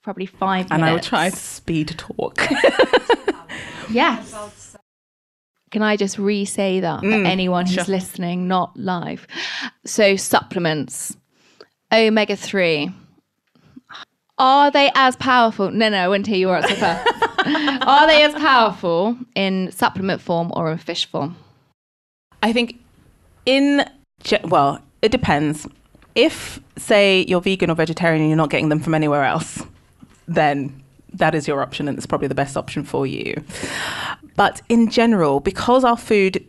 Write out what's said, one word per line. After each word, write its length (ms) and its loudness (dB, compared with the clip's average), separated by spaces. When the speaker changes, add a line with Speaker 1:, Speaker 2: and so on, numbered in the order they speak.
Speaker 1:
probably 240 -10
five 460 -2
Speaker 2:
And 100 2
I 60 2
will 60 2
Speaker 1:
minutes. 120 -4
Speaker 2:
try 240 0
to 60 -12
speed 600 -6
talk. 500 -6
<laughs> 20 -4
Speaker 1:
Yes. 880 -4
Can 120 -2
I 140 2
just 220 -4
re-say 640 -2
that 200 -4
for 60 -4
Speaker 2:
Mm, 200 2
Speaker 1:
anyone 400 0
who's 80 -2
Speaker 2:
sure. 140 -2
Speaker 1:
listening, 600 -6
not 280 -2
live? 500 -8
So 320 2
supplements, 1000 -4
omega-three. 1000 2
Are 320 6
they 240 4
as 220 4
powerful? 540 2
No, 180 2
no, 100 0
I 100 0
want 180 0
to 40 -4
hear 100 0
your 160 2
answer 180 0
first. 320 0
Speaker 2:
<laughs> 400 -2
Speaker 1:
Are 200 6
they 160 6
as 120 4
powerful 840 2
in 380 -2
supplement 480 -2
form 340 -2
or 180 -2
in 60 -6
fish 280 -6
form? 300 -6
Speaker 2:
I 100 2
think 260 -2
in 380 4
ge-, 220 -2
well, 360 2
it 80 2
depends. 560 0
If, 460 0
say, 520 4
you're 120 2
vegan 300 0
or 40 0
vegetarian 460 0
and 100 2
you're 60 2
not 140 2
getting 180 0
them 120 0
from 140 -2
anywhere 300 0
else, 380 -4
then 540 -2
that 200 0
is 120 -2
your 140 -2
option, 280 -6
and 100 -6
it's 80 -10
probably 220 -2
the 60 -4
best 220 -4
option 280 -6
for 220 -4
you. 360 -8
But 360 0
in 180 4
general, 520 2
because 440 2
our 120 4
food 520 0